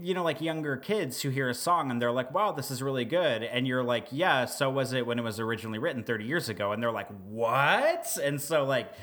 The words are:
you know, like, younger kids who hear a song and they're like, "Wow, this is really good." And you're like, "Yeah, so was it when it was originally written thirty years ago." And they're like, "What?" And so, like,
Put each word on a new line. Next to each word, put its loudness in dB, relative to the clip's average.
you -2
know, 0
like, 0
younger -2
kids -2
who 0
hear 0
a 0
song 2
and 0
they're 2
like, -2
"Wow, 2
this -6
is -4
really 0
good." 2
And 0
you're 2
like, 0
"Yeah, 4
so 0
was 0
it 0
when 0
it -2
was -4
originally -2
written -2
thirty -2
years -2
ago." -2
And -2
they're 2
like, -4
"What?" 2
And 0
so, 2
like, 0